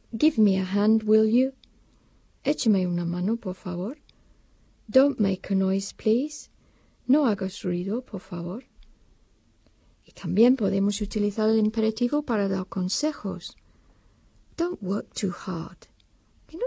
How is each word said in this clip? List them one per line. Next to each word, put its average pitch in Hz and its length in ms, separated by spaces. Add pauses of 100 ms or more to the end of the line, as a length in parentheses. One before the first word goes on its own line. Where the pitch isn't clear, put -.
(120)
give 294 260
me 196 220
a 190 60
hand, 208 400
will 214 220
you? 254 260 (880)
Écheme 202 420
una 175 200
mano, 180 320
por 190 180
favor. 180 420 (920)
Don't 262 320
make 196 320
a 196 40
noise, 190 380
please. 247 560 (580)
No 285 180
hagas 196 380
ruido, 190 380
por 190 200
favor. 175 440 (1400)
Y - 60
también 214 440
podemos 202 460
utilizar 208 480
el 220 80
imperativo 220 640
para 214 260
dar 190 200
consejos. 190 920 (960)
Don't 349 260
work 196 320
too 185 200 (120)
hard. 165 420 (600)
Que 320 100
no 453 100